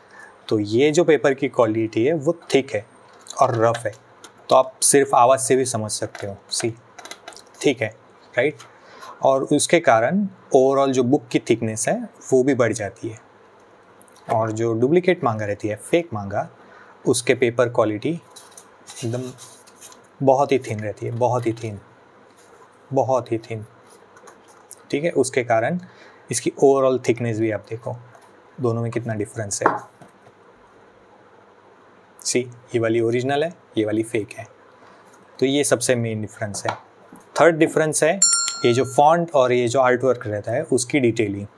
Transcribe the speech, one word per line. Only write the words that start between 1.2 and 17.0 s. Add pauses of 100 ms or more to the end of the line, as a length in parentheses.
की
क्वालिटी
है
वो (220)
थिक
है (580)
और
रफ
है, (560)
तो
आप (100)
सिर्फ
आवाज़
से
भी
समझ
सकते
हो, (140)
सी, (960)
थिक
है, (500)
राइट। (680)
और
उसके
कारण (320)
overall
जो
बुक
की (120)
थिकनेस
है (360)
वो
भी
बढ़
जाती
है। (1080)
और
जो
डुप्लीकेट
मांगा
रहती
है,
फेक
मांगा, (580)